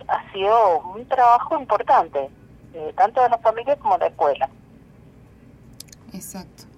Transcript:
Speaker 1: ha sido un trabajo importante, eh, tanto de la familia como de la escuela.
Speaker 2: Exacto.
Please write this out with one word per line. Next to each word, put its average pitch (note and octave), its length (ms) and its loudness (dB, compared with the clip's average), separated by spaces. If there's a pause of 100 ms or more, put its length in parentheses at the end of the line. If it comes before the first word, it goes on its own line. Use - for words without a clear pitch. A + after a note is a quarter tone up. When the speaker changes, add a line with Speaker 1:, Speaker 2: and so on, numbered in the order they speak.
Speaker 1:
ha - 240 -6
sido G3 480 2
un G#3+ 280 -14
trabajo B3 520 2
importante, G#3 720 0 (440)
eh, D#3 220 -10
tanto G#3 260 0
de B3 80 4
la A#3 100 0
familia A#3 380 0
como G#3+ 180 0
de E3+ 60 0
la D#3+ 60 0
escuela. C#3+ 420 -2 (1600)
Speaker 2:
Exacto. - 500 -16 (140)